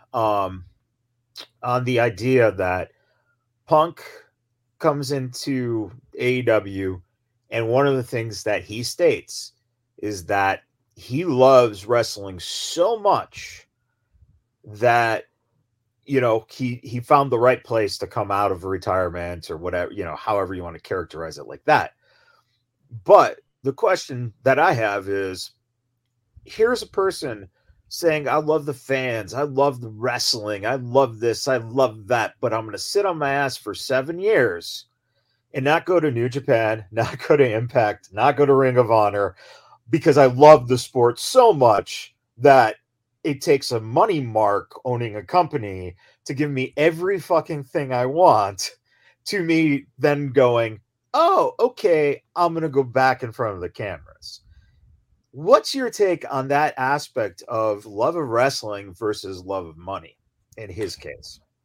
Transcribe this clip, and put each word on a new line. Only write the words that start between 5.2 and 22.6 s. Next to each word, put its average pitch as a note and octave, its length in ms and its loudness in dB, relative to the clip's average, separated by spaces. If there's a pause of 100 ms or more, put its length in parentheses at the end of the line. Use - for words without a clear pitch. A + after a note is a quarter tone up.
A B2 180 0
E B2+ 60 -2
W, G2 600 -2 (480)
and A2+ 180 -4
one B2+ 180 2
of C#3 120 0
the B2+ 60 -4
things A2+ 400 -8
that G2+ 200 -4
he G#2+ 180 -12
states - 680 -4 (460)
is G2 280 -8
that G2 360 0 (340)
he C#3+ 300 -8
loves B2 600 4
wrestling G#2 540 -4
so F#3+ 580 -4
much F3+ 680 -4 (960)
that, A2+ 640 0 (800)
you C3+ 160 0
know, A2+ 280 0
he, B2 320 -8
he A#2+ 200 -10
found C#3 280 2
the B2 80 0
right B2 260 2
place A2 340 -2
to G2 100 -10
come G2+ 240 -6
out G2 220 -2
of F2 100 -8
retirement F2+ 880 -6
or D#2+ 60 -10
whatever, F2 340 -6
you G2 140 -10
know, D#2 100 -10
however G2 400 -4
you F2 80 -10
want E2+ 140 -14
to - 40 -20
characterize E2 560 -10
it C#2+ 80 -18
like C2 200 -20
that. C#3 260 0 (1120)